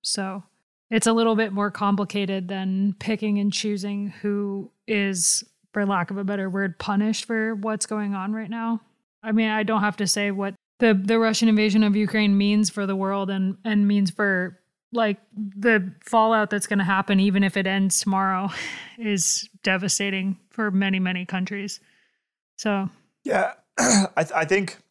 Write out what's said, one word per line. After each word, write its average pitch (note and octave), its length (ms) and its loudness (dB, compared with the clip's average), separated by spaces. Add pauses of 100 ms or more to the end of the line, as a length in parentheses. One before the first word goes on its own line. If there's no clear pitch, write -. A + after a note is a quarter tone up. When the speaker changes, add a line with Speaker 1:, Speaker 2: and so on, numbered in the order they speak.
Speaker 1:
So F#3+ 420 -6 (460)
it's A3+ 160 2
a A3+ 80 4
little A3+ 220 4
bit G#3+ 180 0
more G3+ 160 0
complicated G3 760 -2
than F#3+ 500 -2
picking G#3+ 400 -2
and G3+ 160 0
choosing G3+ 540 -4
who G3+ 640 -6 (160)
is, G3 560 -2 (280)
for G#3 140 -2
lack F#3+ 240 0
of G3 80 -6
a G3+ 60 -6
better G3 260 -4
word, F#3+ 300 -4
punished G#3+ 460 -2
for A3+ 280 -2
what's G#3+ 320 -4
going G#3 300 -4
on G3 180 -6
right A3 160 -8
now. A3+ 320 -4 (400)
I A3 120 -4
mean, A3 160 2
I G#3+ 120 0
don't G#3+ 200 0
have G#3 160 -2
to G3 100 -2
say G3+ 240 0
what G3 240 -6 (240)
the, A3+ 140 6
the G3+ 260 2
Russian A3+ 280 2
invasion G#3+ 360 4
of G#3 120 4
Ukraine G#3 420 2
means G#3 340 2
for G3+ 160 -4
the G3 80 -2
world F#3+ 340 -2
and, F#3+ 340 -2
and G#3 240 4
means G3+ 220 4
for, F#3 500 -2 (340)
like, A3 240 0 (180)
the G3+ 580 0 (100)
fallout A3 460 2
that's G#3 160 -2
gonna G3+ 180 0
happen, G3 360 2
even G3 240 4
if G3 120 0
it F#3+ 120 0
ends F#3+ 320 0
tomorrow, F#3+ 500 -2 (260)
<laughs> - 220 -18
is G#3 500 -2 (140)
devastating F#3+ 760 -2 (100)
for G#3+ 220 -4
many, F#3+ 280 2
many F#3 240 -2
countries. G3 580 -6 (760)
So. G3 320 -2 (340)
Speaker 2:
Yeah, F#3+ 280 0 (140)
<clears throat> - 120 -12
I, G#3 300 4 (160)
th-, D#3 100 -4
I D#3+ 120 2
think F#3+ 320 -2 (140)